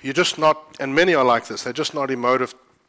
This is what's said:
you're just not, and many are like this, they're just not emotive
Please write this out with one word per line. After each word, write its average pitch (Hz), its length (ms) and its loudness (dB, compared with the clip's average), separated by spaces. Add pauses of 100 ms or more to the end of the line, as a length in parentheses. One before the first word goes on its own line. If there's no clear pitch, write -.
you're 135 120 -6
just 170 240 0
not, 156 420 0
and 135 140 -6
many 175 200 4
are 139 100 4
like 120 240 2
this, - 160 -10
they're 123 100 -8
just 143 200 -4
not 139 160 -4
emotive 127 460 0 (340)